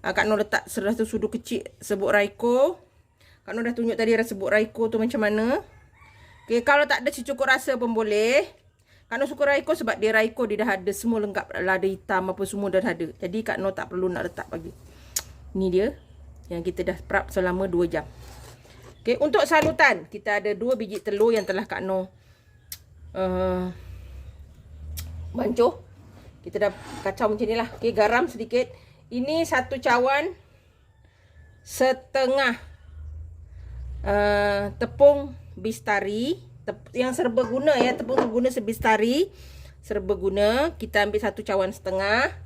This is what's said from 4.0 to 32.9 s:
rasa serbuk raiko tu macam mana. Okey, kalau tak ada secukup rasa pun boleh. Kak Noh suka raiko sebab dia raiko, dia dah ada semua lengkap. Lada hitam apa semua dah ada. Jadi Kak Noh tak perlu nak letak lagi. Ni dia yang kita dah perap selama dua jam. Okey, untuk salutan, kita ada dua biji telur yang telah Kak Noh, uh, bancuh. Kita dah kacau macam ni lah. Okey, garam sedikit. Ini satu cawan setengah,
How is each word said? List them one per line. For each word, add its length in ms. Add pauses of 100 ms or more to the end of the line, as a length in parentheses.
rasa 160
serbuk 160
raiko 400
tu 80
macam 240
mana. 400 (880)
Okey, 160
kalau 240
tak 160
ada 80
secukup 320
rasa 320
pun 160
boleh. 560 (560)
Kak 160
Noh 80
suka 240
raiko 240
sebab 240
dia 80
raiko, 400
dia 160
dah 80
ada 160
semua 320
lengkap. 400
Lada 240
hitam 480
apa 160
semua 240
dah 80
ada. 320
Jadi 320
Kak 160
Noh 160
tak 160
perlu 160
nak 160
letak 240
lagi. 240 (800)
Ni 160
dia 240 (560)
yang 160
kita 160
dah 240
perap 240
selama 400
dua 160
jam. 200 (1000)
Okey, 160
untuk 240
salutan, 640
kita 320
ada 160
dua 160
biji 240
telur 320
yang 160
telah 240
Kak 80
Noh, 320 (1040)
uh, 560 (1600)
bancuh. 480 (640)
Kita 160
dah 160 (320)
kacau 240
macam 160
ni 80
lah. 240
Okey, 160
garam 320
sedikit. 400 (460)
Ini 320
satu 320
cawan 560 (1400)
setengah, 880 (1500)